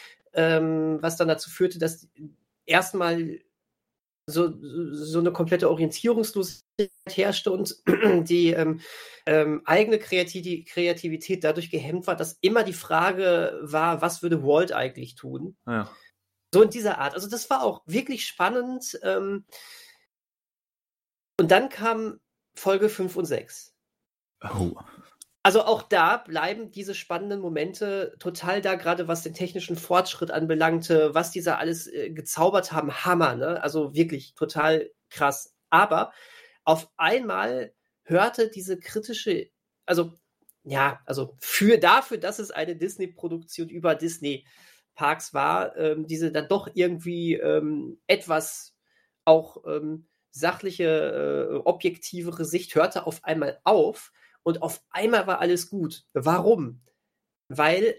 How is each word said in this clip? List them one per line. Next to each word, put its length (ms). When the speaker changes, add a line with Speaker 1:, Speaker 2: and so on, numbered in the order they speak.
Speaker 1:
ähm, 680
was 160
dann 100
dazu 240
führte, 300
dass 280
erstmal 720
so, 320
so 600
eine 120
komplette 380
Orientierungslosigkeit 1200
herrschte 440
und 340
<clears throat> 420
die, 220
ähm, 300
ähm, 400
eigene 340
Kreati-, 680
Kreativität 800
dadurch 260
gehemmt 360
war, 100
dass 260
immer 200
die 100
Frage 920
war, 400
was 200
würde 220
Walt 280
eigentlich 420
tun? 420
Speaker 2:
Ja. 240
Speaker 1:
So 100
in 80
dieser 280
Art. 160
Also 140
das 220
war 120
auch 240
wirklich 400
spannend. 760
Ähm, 440
und 100
dann 200
kam 500
Folge 340
fünf 280
und 80
sechs. 500
Speaker 3:
Oh. 300
Speaker 1:
Also 200
auch 200
da 360
bleiben 540
diese 220
spannenden 460
Momente 760
total 420
da, 140
gerade 320
was 160
den 120
technischen 420
Fortschritt 560
anbelangte, 840
was 160
die 100
da 160
alles, 300
äh, 240
gezaubert 640
haben, 320
Hammer, 320
ne? 260
Also 320
wirklich 400
total 560
krass. 460
Aber 420
auf 320
einmal 760
hörte 480
diese 280
kritische, 720
also, 300
ja, 420
also 320
für, 400
dafür, 400
dass 220
es 100
eine 240
Disney-Produktion 920
über 260
Disney-Parks 1400
war, 440
ähm, 320
diese 240
dann 160
doch 260
irgendwie, 600
ähm, 760
etwas 680
auch, 400
ähm, 440
sachliche, 1200
äh, 120
objektivere 800
Sicht 300
hörte 320
auf 180
einmal 380
auf 500
und 200
auf 180
einmal 360
war 140
alles 300
gut. 420
Warum? 680
Weil 500